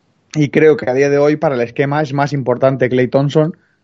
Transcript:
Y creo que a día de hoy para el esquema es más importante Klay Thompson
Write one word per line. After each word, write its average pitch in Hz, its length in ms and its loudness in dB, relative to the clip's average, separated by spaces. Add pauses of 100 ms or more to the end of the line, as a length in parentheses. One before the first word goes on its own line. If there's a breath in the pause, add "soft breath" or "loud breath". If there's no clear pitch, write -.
(340)
Y 151 160 0
creo 156 260 4
que - 140 -4
a 127 40 0
día 139 140 2
de 143 100 2
hoy 147 180 2
para 151 180 -2
el 120 60 -2
esquema 139 420 -2
es 139 100 -8
más 143 200 -2
importante 127 560 0
Klay 127 180 0
Thompson 143 500 0 (280)